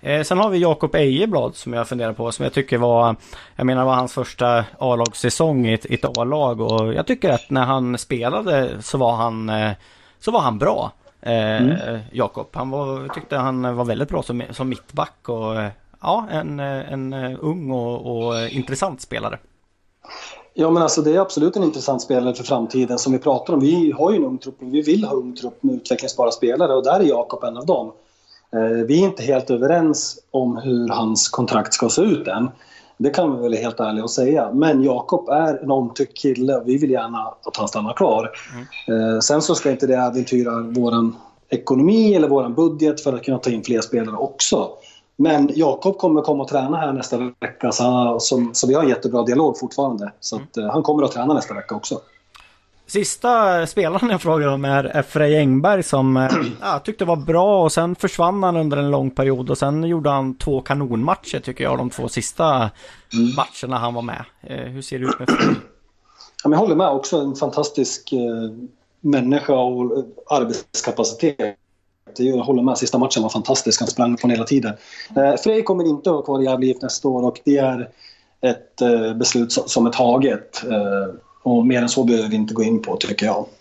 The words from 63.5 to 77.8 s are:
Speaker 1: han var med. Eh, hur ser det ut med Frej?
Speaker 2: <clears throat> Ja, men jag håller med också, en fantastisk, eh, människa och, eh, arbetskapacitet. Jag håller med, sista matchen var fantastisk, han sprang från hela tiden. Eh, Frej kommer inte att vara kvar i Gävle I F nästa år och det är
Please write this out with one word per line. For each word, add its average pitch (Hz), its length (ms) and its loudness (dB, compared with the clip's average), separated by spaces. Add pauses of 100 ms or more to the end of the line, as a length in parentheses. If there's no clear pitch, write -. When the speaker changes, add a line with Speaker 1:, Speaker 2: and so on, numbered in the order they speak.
Speaker 1:
han 120 160 -2
var 120 80 -6
med. 120 220 -8 (180)
Eh, - 160 -12
hur 127 240 -12
ser 131 180 -8
det 127 60 -4
ut - 140 -2
med 127 100 -4
Frej? - 260 2
Speaker 2:
<clears throat> - 0 - (880)
Ja, 143 60 2
men - 20 4
jag 156 80 4
håller 196 160 4
med 175 140 4
också, 139 280 -2
en 139 180 -2
fantastisk, 143 800 -2
eh, 131 60 0 (840)
människa 139 520 2
och, 127 440 0
eh, 135 60 -2 (260)
arbetskapacitet. 117 1300 -2 (600)
Jag 127 200 2
håller 123 260 2
med, 127 140 2
sista 123 200 -2
matchen 110 260 0
var 107 60 -2
fantastisk, 117 520 0
han 113 80 -2
sprang 120 280 0
från 123 140 0
hela 113 120 0
tiden. 113 300 0 (420)
Eh, 139 280 4
Frej 220 200 2
kommer 180 200 0
inte 156 260 0
att 170 40 4
vara 143 120 -2
kvar 135 160 0
i 131 40 2
Gävle 127 200 0
I 131 60 2
F 123 100 0
nästa - 260 -4
år 127 200 0
och - 160 -4
det 143 140 4
är 127 320 0 (520)